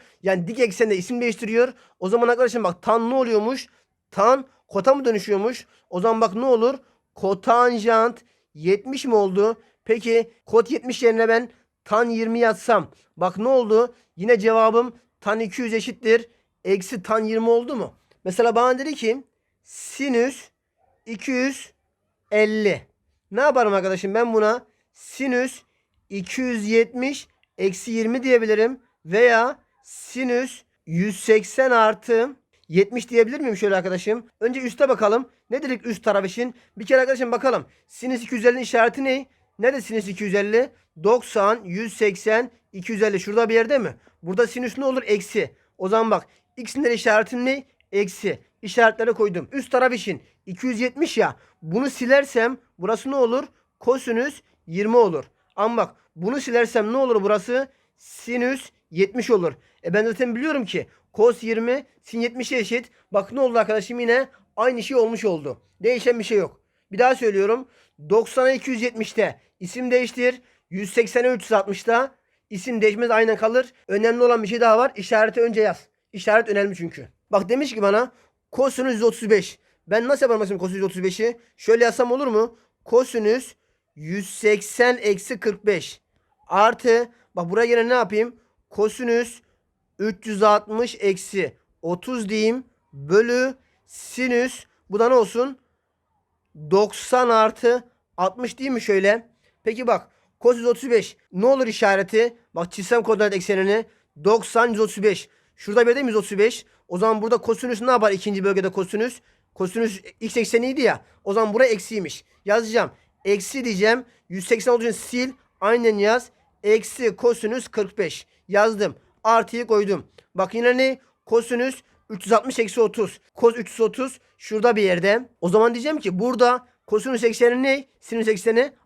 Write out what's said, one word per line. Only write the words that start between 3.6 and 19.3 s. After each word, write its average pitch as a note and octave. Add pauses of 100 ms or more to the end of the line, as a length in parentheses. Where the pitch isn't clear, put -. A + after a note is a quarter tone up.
Tan B3+ (220)
kota G3
mı C#4
dönüşüyormuş? G#3+ (240)
O F3+
zaman A3+
bak G#3
ne A#3
olur? B3+ (360)
Kotanjant A3+ (300)
yetmiş G3+
mi B3
oldu? G3+ (220)
Peki A3+ (140)
kot A3+
yetmiş B3
yerine A3+
ben A#3 (340)
tan A#3
yirmi A3+
yazsam. A3 (260)
Bak F3+
ne A3
oldu? A#3+ (220)
Yine A3
cevabım A3+ (240)
tan A3
iki A3+
yüz A3+
eşittir. A3+ (360)
Eksi F#3+
tan A3
yirmi A3+
oldu A#3+
mu? F3+ (300)
Mesela A3
bana B3+
dedi C#4
ki A#3+ (380)